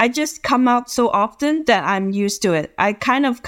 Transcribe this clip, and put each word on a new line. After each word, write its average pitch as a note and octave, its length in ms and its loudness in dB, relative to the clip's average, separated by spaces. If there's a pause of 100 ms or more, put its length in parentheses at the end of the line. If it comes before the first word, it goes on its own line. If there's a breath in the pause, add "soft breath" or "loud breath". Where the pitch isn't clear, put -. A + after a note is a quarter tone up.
I A#3+ 60 2
just D4+ 340 -4
come B3+ 240 2
out B3 240 0
so B3 180 0
often C#4+ 560 -2
that G3+ 180 2 (100)
I'm G3 180 -2 (140)
used G3+ 160 -4
to F#3+ 120 2
it. D#3 240 -2
I G#3 160 2
kind B3+ 320 0
of B3 220 -2